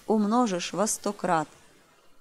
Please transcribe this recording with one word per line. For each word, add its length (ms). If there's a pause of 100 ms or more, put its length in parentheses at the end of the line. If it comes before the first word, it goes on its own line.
умножишь 680
во 120
сто 280
крат. 340 (720)